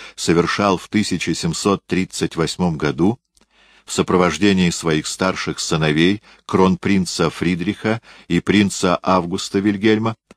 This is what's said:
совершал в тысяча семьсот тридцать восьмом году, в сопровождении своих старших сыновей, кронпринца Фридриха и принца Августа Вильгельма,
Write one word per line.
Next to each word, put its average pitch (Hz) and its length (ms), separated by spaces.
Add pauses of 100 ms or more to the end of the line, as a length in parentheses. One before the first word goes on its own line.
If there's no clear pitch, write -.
(140)
совершал 87 600
в - 120
тысяча 104 460
семьсот 92 520
тридцать 90 500
восьмом 82 400
году, 78 420 (680)
в - 80
сопровождении 90 760
своих 78 380
старших - 500
сыновей, 80 640 (220)
кронпринца 95 880
Фридриха 92 720 (260)
и 110 100
принца - 640
Августа 92 560
Вильгельма, 107 560 (220)